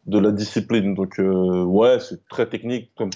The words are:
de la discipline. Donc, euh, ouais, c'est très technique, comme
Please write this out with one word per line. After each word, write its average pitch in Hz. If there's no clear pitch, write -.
de 104
la 101
discipline. 101
Donc, 95
euh, 92
ouais, 110
c'est -
très 120
technique, 117
comme 107